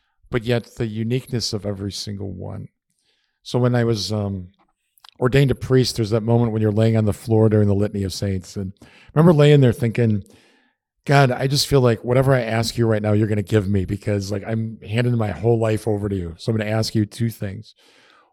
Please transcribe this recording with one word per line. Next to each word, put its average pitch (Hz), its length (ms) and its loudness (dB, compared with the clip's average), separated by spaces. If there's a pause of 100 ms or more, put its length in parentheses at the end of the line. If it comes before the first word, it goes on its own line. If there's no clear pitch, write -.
(300)
but 117 140 -4
yet 120 320 -4
the 123 100 -4
uniqueness 113 680 -6
of 98 140 -8
every 98 260 -8
single 98 400 -10
one. 98 360 -14 (760)
So - 160 -4
when 123 160 2
I 120 100 2
was, 104 280 -2
um, 98 400 -6 (680)
ordained 127 320 2
a 123 60 -2
priest, 127 400 0
there's 107 140 -2
that 113 100 0
moment 117 320 2
when 110 100 -2
you're 107 80 2
laying 110 260 2
on 110 100 2
the 101 60 0
floor 110 360 2
during 104 180 4
the 101 80 2
Litany 101 300 -2
of 95 80 -6
Saints. 95 420 -6
And 98 280 -10
I - 40 -20 (280)
remember 165 180 6
laying 147 280 6
there 123 120 6
thinking, 110 500 0 (840)
"God, 139 240 4
I 123 160 -4
just 135 220 -2
feel 139 120 4
like 120 240 2
whatever 131 300 2
I 123 80 0
ask 113 340 -2
you 117 100 2
right 110 140 0
now, 104 120 0
you're 107 160 2
gonna 104 140 -2
give 104 240 0
me, 95 200 0
because, 101 440 -4
like, 101 160 -6
I'm 113 360 -6
handing 120 340 -2
my 107 140 -2
whole 110 280 0
life 110 300 -2
over 104 220 -2
to 98 40 -4
you. 85 220 -6
So - 160 -6
I'm 110 60 0
gonna 107 100 -4
ask 110 260 -2
you 107 120 0
two 117 240 -6
things." 104 440 -14 (580)